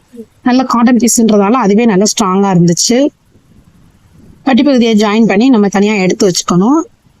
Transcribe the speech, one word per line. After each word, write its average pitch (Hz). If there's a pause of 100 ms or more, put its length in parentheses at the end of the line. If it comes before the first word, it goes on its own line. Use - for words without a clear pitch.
(420)
நல்ல 254
காட்டன் 240
பீஸ்ன்றதால 214
அதுவே 226
நல்லா 202
ஸ்ட்ராங்கா 196
இருந்துச்சு. 175 (1400)
பட்டி 269
பகுதியை 240
ஜாயின் 214
பண்ணி 208
நம்ம 208
தனியா 202
எடுத்து 190
வச்சுக்கணும். 202 (380)